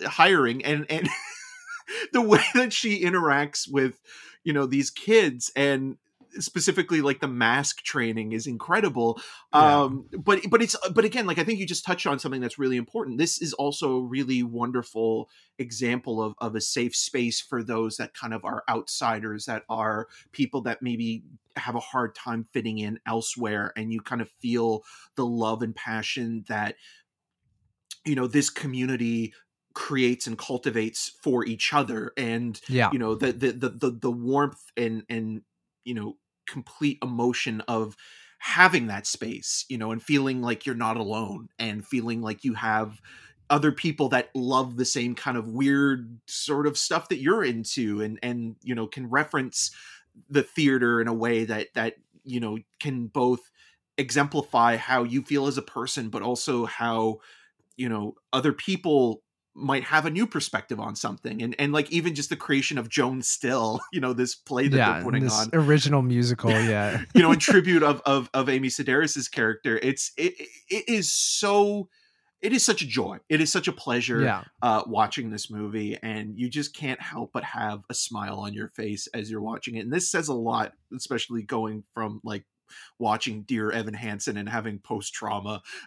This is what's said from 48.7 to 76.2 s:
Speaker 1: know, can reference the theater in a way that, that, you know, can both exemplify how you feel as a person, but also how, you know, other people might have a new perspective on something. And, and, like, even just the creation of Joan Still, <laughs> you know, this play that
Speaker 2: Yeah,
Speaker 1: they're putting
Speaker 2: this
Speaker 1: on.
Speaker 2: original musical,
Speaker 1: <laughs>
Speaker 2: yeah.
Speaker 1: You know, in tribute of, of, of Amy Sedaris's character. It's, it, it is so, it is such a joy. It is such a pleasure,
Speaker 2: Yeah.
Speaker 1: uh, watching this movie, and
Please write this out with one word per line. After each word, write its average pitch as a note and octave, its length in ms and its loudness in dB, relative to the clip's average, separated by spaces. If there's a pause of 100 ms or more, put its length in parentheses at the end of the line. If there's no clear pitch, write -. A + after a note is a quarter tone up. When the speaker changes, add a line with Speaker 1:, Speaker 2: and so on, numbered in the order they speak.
Speaker 1:
know, A2+ 120 -4
can B2 220 -10
reference C3+ 640 -2 (580)
the C#3 140 4
theater B2+ 580 4
in A2+ 80 0
a A#2 60 -2
way A#2 300 0
that, G#2+ 300 -4
that, A2+ 220 -2 (280)
you B2 160 -6
know, A2 180 -4 (220)
can B2+ 260 -6
both B2+ 440 0 (460)
exemplify C3+ 800 2
how B2 280 0
you B2 180 -2
feel C#3 240 0
as C3+ 120 -2
a C3+ 40 -4
person, A#2+ 480 -6
but G#2+ 120 -6
also A#2+ 440 -2
how, A2+ 520 0 (580)
you B2 120 -4
know, G#2+ 260 -4 (180)
other C3+ 200 2
people C#3+ 680 2 (320)
might C3+ 280 -2
have D#3 240 2
a D#3+ 40 -2
new F#3 140 0
perspective B2+ 540 -4
on G#2 160 -8
something. A2 480 -6
And, A#2+ 160 -4
and, C#3+ 140 0
like, D3 180 2
even E3 240 0
just C#3+ 160 -4
the D3+ 60 -4
creation C#3 420 0
of A2+ 100 -4
Joan C3 340 0
Still, A#2 640 0
<laughs> - 60 -20
you F3 80 -2
know, B2+ 120 0
this B2 240 0
play C#3 320 0
that C3+ 80 4
Speaker 2:
Yeah, A2 180 6
Speaker 1:
they're E2 80 -4
putting C3 220 0
Speaker 2:
this A2 160 2
Speaker 1:
on. A2+ 120 -2
Speaker 2:
original D3 500 6
musical, A#2+ 480 2
Speaker 1:
<laughs> A2 180 4
Speaker 2:
yeah. G#2 320 0 (120)
Speaker 1:
You G#3 100 12
know, E3+ 100 10
in E3 80 6
tribute F3 420 6
of, D3 240 4
of, C#3 280 2
of C3 140 2
Amy C3+ 200 2
Sedaris's C3+ 580 0
character. A2+ 560 0
It's, - 340 0
it, F3 180 0 (360)
it G#3+ 180 -4
is G#3 220 0
so, G3+ 800 2 (520)
it G#3+ 120 0
is B3 120 4
such - 180 4
a D3 40 -6
joy. G#2+ 320 -2 (100)
It D#3 120 4
is D#3 100 2
such - 160 0
a F#3 60 0
pleasure, A#2+ 500 0
Speaker 2:
Yeah. G#2+ 220 0 (180)
Speaker 1:
uh, A2 240 4
watching A2 440 0
this G#2 200 -10
movie, G#2 540 -6
and G#2+ 340 -8